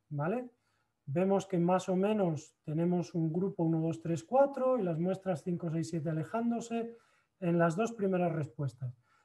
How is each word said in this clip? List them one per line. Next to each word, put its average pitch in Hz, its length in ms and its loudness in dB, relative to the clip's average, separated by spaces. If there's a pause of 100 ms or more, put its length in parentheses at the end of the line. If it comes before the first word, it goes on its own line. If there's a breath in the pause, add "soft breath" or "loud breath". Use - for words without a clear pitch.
¿vale? 185 400 -4 (560)
Vemos 185 420 2
que 175 120 0
más 180 300 2
o 185 80 2
menos 190 580 0 (100)
tenemos 170 500 0
un 160 180 0
grupo 180 320 -2
uno, 160 160 2
dos, 165 200 -2
tres, 165 240 -4
cuatro 262 540 2
y 208 40 -2
las 165 160 -2
muestras 185 440 -2
cinco, 175 280 -4
seis, 160 180 -2
siete 165 220 -4
alejándose 233 840 -4 (440 loud breath)
en 170 180 2
las 170 180 4
dos 226 160 0
primeras 185 400 0
respuestas. 139 600 -6 (300)